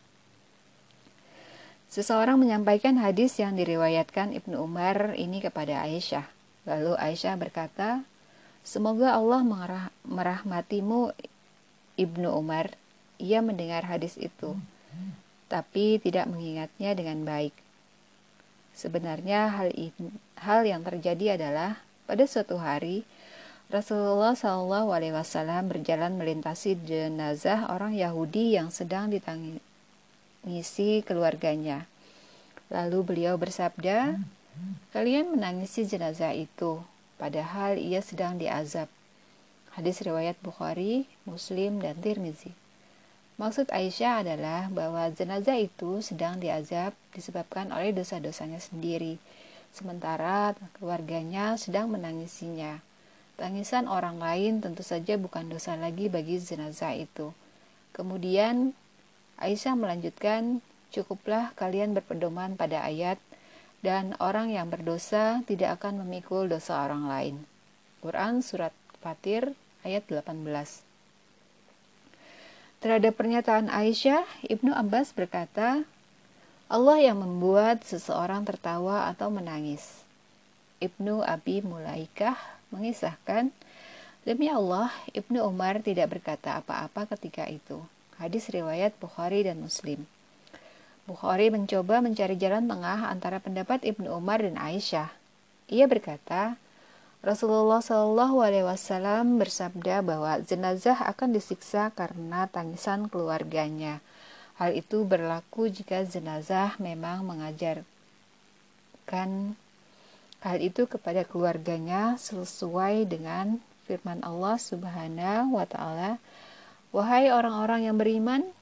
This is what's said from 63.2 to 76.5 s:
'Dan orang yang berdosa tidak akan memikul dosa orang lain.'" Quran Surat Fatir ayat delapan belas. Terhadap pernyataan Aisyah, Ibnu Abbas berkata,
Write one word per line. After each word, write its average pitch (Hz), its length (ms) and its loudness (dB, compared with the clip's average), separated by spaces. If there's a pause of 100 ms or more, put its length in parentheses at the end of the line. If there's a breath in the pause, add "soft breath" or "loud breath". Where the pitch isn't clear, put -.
'Dan 190 400 0
orang 214 320 0
yang 170 160 -4
berdosa 170 800 0
tidak 190 320 0
akan 202 240 -4
memikul 185 400 -2
dosa 160 400 -2
orang 147 240 -4
lain.'" 135 260 -4 (640)
Quran 220 480 -2
Surat 180 240 -4 (320)
Fatir 220 560 -4 (240)
ayat 196 240 -4
delapan 156 400 -6
belas. 147 400 -8 (2000 loud breath)
Terhadap 220 320 6
pernyataan 226 560 2
Aisyah, 269 560 4 (160)
Ibnu 254 320 2
Abbas 226 400 2
berkata, 214 720 0 (800 soft breath)